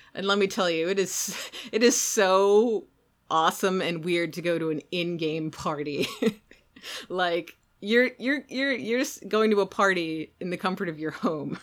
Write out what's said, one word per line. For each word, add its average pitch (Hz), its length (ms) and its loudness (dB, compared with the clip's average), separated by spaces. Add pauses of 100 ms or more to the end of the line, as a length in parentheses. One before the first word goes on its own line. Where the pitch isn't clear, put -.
(140)
And 185 120 -6
let 202 120 2
me 196 100 2
tell 190 220 0
you, 165 180 0
it 196 120 0
is, - 380 -4 (200)
<laughs> - 160 -14
it 220 100 2
is - 160 6
so 202 880 4 (420)
awesome 180 520 2
and 160 240 -4
weird 170 280 0
to 175 80 -10
go 170 180 0
to 160 100 -2
an 147 120 -2 (100)
in-game 160 600 -4
party. 147 560 -4 (140)
<laughs> 220 200 0 (680)
Like, 175 480 -2 (220)
you're, 233 400 4
you're, 262 280 -2
you're, 269 260 -2
you're 233 260 -2
s-, - 280 -4
going 220 240 2
to 202 100 4
a 190 40 2
party 175 720 -2
in 175 120 -6
the 180 60 -4
comfort 185 320 -4
of 156 100 -10
your 156 120 -4
home. 151 520 -4